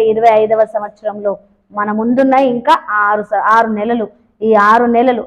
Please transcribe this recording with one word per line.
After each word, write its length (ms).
ఇరవై 320
ఐదవ 240
సంవత్సరంలో. 680
మన 180
ముందున్న 420
ఇంకా 400
ఆరు 340
స-, 220
ఆరు 220
నెలలు, 400
ఈ 120
ఆరు 320
నెలలు, 420